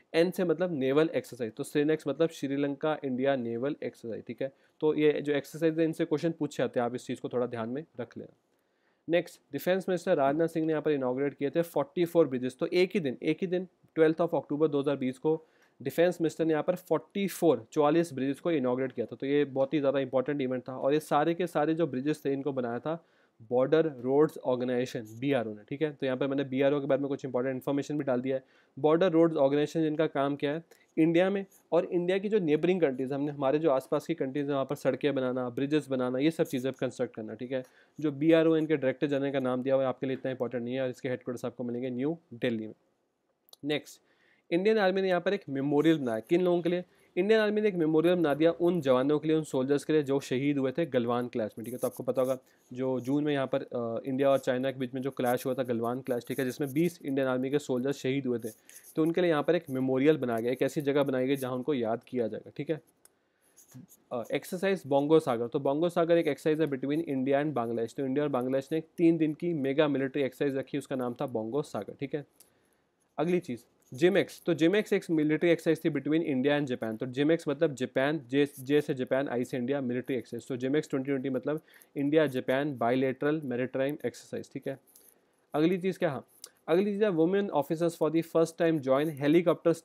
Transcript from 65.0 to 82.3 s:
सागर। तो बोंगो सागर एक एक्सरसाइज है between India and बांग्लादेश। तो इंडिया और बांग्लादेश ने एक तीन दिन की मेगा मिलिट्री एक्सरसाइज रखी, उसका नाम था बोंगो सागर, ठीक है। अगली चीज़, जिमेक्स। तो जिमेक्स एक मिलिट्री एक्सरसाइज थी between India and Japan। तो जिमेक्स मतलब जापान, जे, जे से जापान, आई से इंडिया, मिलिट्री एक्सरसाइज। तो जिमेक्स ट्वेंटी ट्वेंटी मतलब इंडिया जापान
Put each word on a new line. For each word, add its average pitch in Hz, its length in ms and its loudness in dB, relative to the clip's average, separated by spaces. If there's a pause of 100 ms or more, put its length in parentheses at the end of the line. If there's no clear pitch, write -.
सागर। 120 260 -2
तो 139 140 -4
बोंगो 143 280 0
सागर 170 300 2
एक 170 100 0
एक्सरसाइज 156 320 0
है 139 180 -2
between 143 380 -2
India 135 260 2
and 151 100 -2
बांग्लादेश। 117 420 -2
तो 139 120 -4
इंडिया 139 180 0
और 143 60 -2
बांग्लादेश 131 420 -2
ने 160 60 0
एक 156 80 -8 (100)
तीन 170 200 4
दिन 156 180 0
की 175 200 -4
मेगा 139 340 2
मिलिट्री 135 340 0
एक्सरसाइज 135 340 -2
रखी, 135 220 -6
उसका 139 180 -6
नाम 123 180 -4
था 143 120 -6
बोंगो 117 360 -4
सागर, - 380 -8
ठीक 139 140 -8
है। 147 120 -6 (920)
अगली 175 220 0
चीज़, 117 200 -8 (340)
जिमेक्स। 165 520 2
तो 175 80 2
जिमेक्स 180 380 2
एक 190 180 0
मिलिट्री 156 400 2
एक्सरसाइज 160 340 2
थी 147 160 0
between 156 340 0
India 143 260 2
and 127 160 -4
Japan। 110 220 -6
तो 131 80 -6
जिमेक्स 147 420 0
मतलब 147 260 0
जापान, 135 460 0 (100)
जे, 143 180 2 (120)
जे 139 200 2
से 147 140 -2
जापान, 131 340 -2
आई 123 160 -2
से 135 120 -8
इंडिया, 131 240 -2
मिलिट्री 123 360 -4
एक्सरसाइज। 117 320 -10
तो 135 80 -4
जिमेक्स 131 340 -2
ट्वेंटी 135 160 -2
ट्वेंटी 135 240 -2
मतलब 143 300 -4 (360)
इंडिया 147 300 4
जापान 131 520 -2